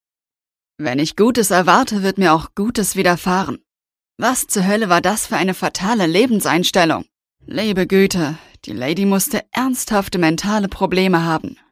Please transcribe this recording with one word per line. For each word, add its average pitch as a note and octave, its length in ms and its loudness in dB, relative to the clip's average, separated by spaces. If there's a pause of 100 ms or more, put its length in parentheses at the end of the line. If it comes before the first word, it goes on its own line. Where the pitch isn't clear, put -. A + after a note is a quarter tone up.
(800)
Wenn C3+ 200 -4
ich D#3 160 -2
Gutes A3+ 360 2
erwarte, F#3+ 520 2
wird F#3+ 140 -2
mir F3+ 160 4
auch D#3+ 220 -2
Gutes G3+ 420 -4
widerfahren. F3+ 640 0 (600)
Was B3 280 -2
zur F#3 200 0
Hölle G#3 220 0
war F3 140 4
das F#3 240 -2
für A3 100 -4
eine F3+ 180 0
fatale F#3+ 520 -2
Lebenseinstellung? E3+ 1000 2 (400)
Liebe F#3 420 -2
Güte, F#3 520 0 (260)
die - 80 -12
Lady E3 320 -2
musste G3 480 -2
ernsthafte A3+ 680 -2
mentale F#3 500 0
Probleme F#3+ 540 0
haben. D#3+ 360 -4 (140)